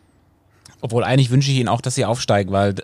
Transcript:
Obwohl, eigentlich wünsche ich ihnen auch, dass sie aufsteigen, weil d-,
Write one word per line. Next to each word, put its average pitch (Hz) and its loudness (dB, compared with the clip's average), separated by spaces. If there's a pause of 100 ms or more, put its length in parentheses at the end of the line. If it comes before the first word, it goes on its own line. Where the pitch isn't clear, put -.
(800)
Obwohl, 117 -2
eigentlich 123 2
wünsche 135 2
ich 131 0
ihnen 117 -2
auch, 117 0
dass 127 -6
sie 131 0
aufsteigen, 101 0
weil 101 2
d-, 98 -8